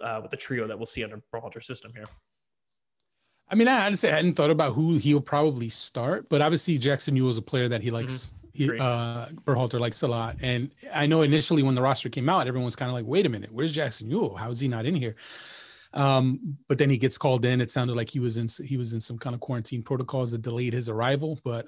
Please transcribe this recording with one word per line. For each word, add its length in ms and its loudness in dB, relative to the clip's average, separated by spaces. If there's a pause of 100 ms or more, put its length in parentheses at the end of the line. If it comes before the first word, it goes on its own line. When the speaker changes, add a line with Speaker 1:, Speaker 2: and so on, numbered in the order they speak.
Speaker 1:
uh, 180 -6
with 100 -14
the 60 -8
trio 300 -4
that 100 -8
we'll 80 -10
see 160 -6
under 200 -10 (120)
Berhalter's 320 -10
system 300 -14
here? 100 -16 (1400)
Speaker 2:
I 80 -2
mean, 140 6
I 160 4
honestly 240 2
hadn't 240 4
thought 160 4
about 240 4
who 240 2
he'll 240 4
probably 480 0
start, 600 -4
but 120 4
obviously 360 2
Jackson 380 0
Yueill 140 4
is 80 0
a 40 -4
player 280 0
that 120 -2
he 80 -4
likes. 240 -4
Speaker 1:
Mm-hmm. 220 -6 (160)
Speaker 2:
He, 160 0
Speaker 1:
Great. 140 -2
Speaker 2:
uh, 460 -2 (180)
Berhalter 340 0
likes 220 -2
a 60 0
lot, 340 -2
and 300 -2 (220)
I 140 2
know 140 6
initially 400 4
when 140 4
the 60 0
roster 280 0
came 180 -2
out, 200 2
everyone 180 -2
was 100 -4
kinda 180 -4
like, 120 -4
"Wait 200 2
a 40 2
minute, 220 -6
where's 220 -2
Jackson 360 -4
Yueill? 280 -2
How 120 -6
is 120 -6
he 80 0
not 160 -2
in 100 0
here?" 200 -2 (800)
Um, 640 2 (100)
but 100 2
then 120 4
he 80 4
gets 200 0
called 280 2
in. 160 4
It 80 -2
sounded 260 0
like 140 -2
he 100 -4
was 180 -2
in, 100 -2 (180)
he 120 -4
was 160 -4
in 60 -4
some 180 -8
kind 160 -8
of 80 -8
quarantine 420 -6
protocols 480 -2
that 100 -4
delayed 320 -2
his 160 -2
arrival, 540 0
but 240 -4